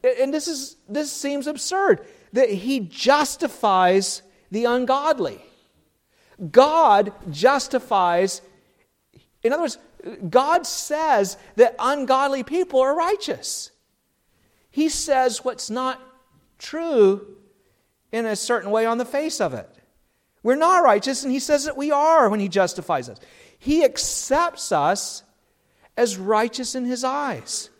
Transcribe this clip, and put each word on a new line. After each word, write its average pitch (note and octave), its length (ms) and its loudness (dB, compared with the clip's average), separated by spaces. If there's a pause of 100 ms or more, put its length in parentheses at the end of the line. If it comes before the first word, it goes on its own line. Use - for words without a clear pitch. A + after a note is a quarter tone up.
and B3+ 280 2
this D4+ 160 -4
is, C#4 280 -10 (120)
this C#4+ 240 -6
seems C#4 360 -6
absurd, F4 580 0 (280)
that A#3+ 180 2
He A3+ 280 -4
justifies G3 1400 2 (300)
the A3 140 -2
ungodly. B3+ 760 0 (1080)
God B3+ 600 6 (200)
justifies, F#3+ 1120 0 (1000)
in A3+ 100 0
other D#4+ 120 -2
words, C#4 160 -6 (500)
God C#4+ 360 2
says D4 720 -2 (180)
that A#3 240 6
ungodly C4+ 640 0
people E4+ 360 -2
are C4 160 2
righteous. F4 760 -6 (960)
He D#4 200 0
says B3+ 540 0
what's - 260 -6
not B3+ 320 -6 (560)
true A#3 800 2 (760)
in A3+ 140 -4
a A3 100 -2
certain G3+ 360 -4
way A3+ 140 2
on A3+ 120 0
the A#3+ 80 -4
face C#4+ 360 -6
of D#3+ 120 -2
it. G#2+ 160 -12 (720)
We're A#3+ 120 2
not F4 280 4
righteous, C4 400 2
and C4+ 80 -4
he C4+ 80 0
says C#4+ 260 0
that D4 120 -8
we D4 140 -2
are D4 380 4
when G#3+ 100 0
he G3+ 80 -2
justifies F3 640 -2
us. G#2 100 -20 (400)
He D4+ 240 2
accepts - 880 -2
us E3+ 520 -2 (720)
as A3+ 200 0
righteous A3 580 -2
in C4 100 -6
his B3 180 -4
eyes. C4 680 -6 (100)